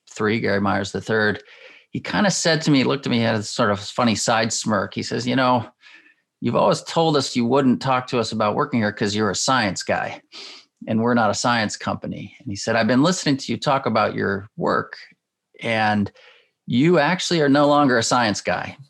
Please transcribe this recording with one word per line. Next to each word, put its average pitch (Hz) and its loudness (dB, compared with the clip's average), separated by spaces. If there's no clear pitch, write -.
three, 107 -2
Gary 101 0
Myers 98 -2
the 98 -6
third, 107 0
he 127 -8
kinda 196 0
said 160 0
to 156 2
me, 135 4
looked 135 -2
at 135 -2
me, 120 0
he 117 2
had 113 2
a 110 -2
sort 110 0
of 98 0
funny 113 0
side 113 0
smirk. 98 -2
He 113 -6
says, 123 -6
"You 123 0
know, 127 2
you've 120 0
always 180 2
told 160 2
us 131 -2
you 120 2
wouldn't 127 2
talk 127 -2
to 127 -2
us 113 -2
about 110 0
working 131 -2
here 104 0
'cause 104 -2
you're 107 0
a 87 -2
science 117 0
guy - -4
and 113 0
we're 120 2
not 113 4
a 98 0
science 117 -2
company." 95 -8
And - -14
he 98 -8
said, 110 -2
"I've 113 2
been 127 2
listening 165 0
to - -6
you 110 -4
talk 139 -2
about 107 0
your 98 -2
work, - -2
and 107 0
you 156 4
actually 170 0
are 143 2
no 143 4
longer 143 4
a 113 0
science 117 0
guy. - -4